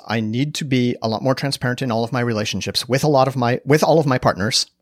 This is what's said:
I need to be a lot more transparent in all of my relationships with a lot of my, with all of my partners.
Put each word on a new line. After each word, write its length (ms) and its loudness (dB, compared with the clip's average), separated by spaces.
I 120 -2
need 360 -4
to 100 -6
be 360 0
a 60 -2
lot 140 -2
more 140 0
transparent 460 -4
in 100 -2
all 120 0
of 80 -4
my 80 -2
relationships 680 -4
with 140 0
a 40 2
lot 200 4
of 100 -4
my, 260 0
with 200 4
all 160 6
of 60 2
my 120 2
partners. 480 0